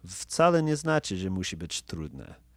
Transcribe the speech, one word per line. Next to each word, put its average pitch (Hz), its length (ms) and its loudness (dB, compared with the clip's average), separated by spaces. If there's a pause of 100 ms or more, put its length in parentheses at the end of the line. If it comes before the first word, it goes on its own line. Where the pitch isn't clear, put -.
wcale 165 560 4
nie 151 140 2
znaczy, 151 400 0
że 95 140 -2
musi 92 260 -2
być 80 260 -6
trudne. 71 520 -10 (220)